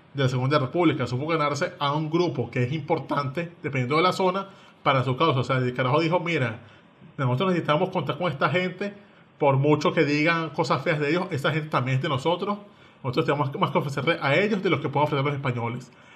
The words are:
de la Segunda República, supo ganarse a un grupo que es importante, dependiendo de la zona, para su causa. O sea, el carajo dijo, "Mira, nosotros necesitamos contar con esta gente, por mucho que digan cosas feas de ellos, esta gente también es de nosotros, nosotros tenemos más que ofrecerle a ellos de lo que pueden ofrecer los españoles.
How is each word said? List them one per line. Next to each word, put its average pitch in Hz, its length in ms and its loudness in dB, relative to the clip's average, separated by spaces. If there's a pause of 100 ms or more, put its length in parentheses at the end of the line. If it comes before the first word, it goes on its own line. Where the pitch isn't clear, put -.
(120)
de 135 100 -2
la 131 60 4
Segunda 131 300 2
República, 139 480 2
supo 127 200 -4
ganarse 151 520 0
a 143 160 0
un 156 160 -2
grupo 151 400 0
que 127 120 -2
es 120 100 -2
importante, 151 800 -4 (100)
dependiendo 131 340 -2
de 160 60 4
la 180 100 2
zona, 185 380 -2 (320)
para 135 200 2
su 127 140 0
causa. 143 240 2
O 120 40 -2
sea, 135 120 0
el 123 180 0
carajo 131 260 2
dijo, 170 200 2
"Mira, 131 400 -2 (560)
nosotros 135 320 0
necesitamos 160 400 2
contar 151 300 -4
con 175 120 0
esta 156 200 0
gente, 180 420 -2 (460)
por 139 180 4
mucho 151 380 4
que 165 100 4
digan 151 460 2
cosas 147 320 -2
feas 156 180 0
de 143 80 2
ellos, 170 220 0
esta 147 220 0
gente 156 180 -4
también 131 260 0
es 131 60 0
de 170 80 -2
nosotros, 180 480 0 (440)
nosotros 160 220 0
tenemos 143 340 0
más 170 120 0
que - 80 0
ofrecerle 147 420 -2
a 143 140 2
ellos 202 280 2
de 190 60 0
lo 139 120 2
que 143 100 -4
pueden 139 160 2
ofrecer 139 180 0
los 143 100 0
españoles. 123 560 -4 (260)